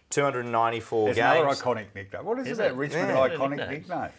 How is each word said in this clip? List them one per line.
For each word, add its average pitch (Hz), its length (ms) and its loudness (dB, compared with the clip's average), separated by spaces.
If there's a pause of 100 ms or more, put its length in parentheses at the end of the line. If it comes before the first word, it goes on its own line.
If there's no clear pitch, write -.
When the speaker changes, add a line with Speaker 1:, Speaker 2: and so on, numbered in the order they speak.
Speaker 1:
Two 143 140 0
hundred 123 240 0
ninety-four 117 580 2
Speaker 2:
There's 110 120 2
another 139 280 6
Speaker 1:
games. 139 160 0
Speaker 2:
iconic 113 240 -2 (100)
nickname. 101 300 -10
What 233 140 -2
is 247 80 -6
Speaker 3:
Is 226 120 -6
Speaker 2:
it - 40 0
about 175 80 2
Speaker 3:
it? 127 60 -6
Speaker 2:
Richmond 143 320 -2
Speaker 1:
Yeah. 135 60 2 (140)
Speaker 2:
iconic 135 280 -2
Speaker 3:
Nicknames. 101 140 -6 (180)
Speaker 2:
nicknames? 139 300 -6